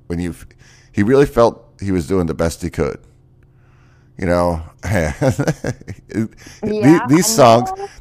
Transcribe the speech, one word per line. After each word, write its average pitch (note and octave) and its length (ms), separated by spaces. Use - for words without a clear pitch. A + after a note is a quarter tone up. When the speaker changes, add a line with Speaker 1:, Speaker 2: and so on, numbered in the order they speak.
Speaker 1:
when E2+ 120
you've, F2 260
he G#2 120
really C3+ 220
felt A#2 400
he G2 100
was F2 160
doing F2+ 200
the D#2 60
best D#2+ 280
he E2+ 80
could. D2+ 300
You F#2 80
know, F2 360
<laughs> - 100
the-, A2 1500
Speaker 2:
Yeah, D#3+ 440
Speaker 1:
these D#3+ 180
Speaker 2:
I - 100
Speaker 1:
songs, A#2+ 420
Speaker 2:
know. G4+ 120